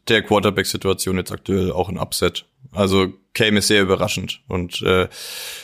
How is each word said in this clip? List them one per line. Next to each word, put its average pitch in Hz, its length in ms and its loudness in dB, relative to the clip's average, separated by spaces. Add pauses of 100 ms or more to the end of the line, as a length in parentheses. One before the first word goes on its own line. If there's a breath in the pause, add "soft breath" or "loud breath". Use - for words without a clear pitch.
der 110 140 4
Quarterback-Situation 95 960 0
jetzt 90 120 -6
aktuell 95 420 -2
auch 90 180 -2
ein - 80 -8
Upset. - 480 -4 (260)
Also 95 400 2 (220)
käme 107 260 2
sehr 104 220 4
überraschend 92 680 0
und, 90 340 -6
äh, 92 260 2 (560 loud breath)